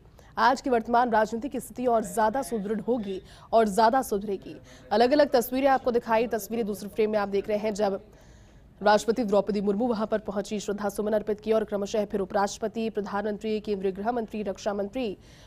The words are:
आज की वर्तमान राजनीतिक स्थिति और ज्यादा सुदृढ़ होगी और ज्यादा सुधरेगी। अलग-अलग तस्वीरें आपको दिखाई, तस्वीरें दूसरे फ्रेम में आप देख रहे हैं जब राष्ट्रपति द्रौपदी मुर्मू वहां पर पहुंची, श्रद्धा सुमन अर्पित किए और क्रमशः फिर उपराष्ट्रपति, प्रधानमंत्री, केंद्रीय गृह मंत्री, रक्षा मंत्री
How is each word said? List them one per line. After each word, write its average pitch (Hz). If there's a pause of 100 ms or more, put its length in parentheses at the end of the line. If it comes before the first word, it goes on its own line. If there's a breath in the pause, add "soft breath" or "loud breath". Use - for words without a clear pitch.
(380 loud breath)
आज 240
की 277
वर्तमान 233
राजनीतिक 220
स्थिति -
और 233
ज्यादा 214
सुदृढ़ 208
होगी 202 (320 loud breath)
और 220
ज्यादा 226
सुधरेगी। 196 (300 loud breath)
अलग-अलग 254
तस्वीरें 262
आपको 262
दिखाई, 233
तस्वीरें 226
दूसरे 208
फ्रेम 214
में 214
आप 202
देख 196
रहे 214
हैं 214
जब 196 (800 loud breath)
राष्ट्रपति 214
द्रौपदी 202
मुर्मू 202
वहां 220
पर 214
पहुंची, 202
श्रद्धा 208
सुमन 208
अर्पित 208
किए 214
और 220
क्रमशः 202
फिर 208
उपराष्ट्रपति, 208
प्रधानमंत्री, 208
केंद्रीय 196
गृह 196
मंत्री, 226
रक्षा 202
मंत्री 202 (280 loud breath)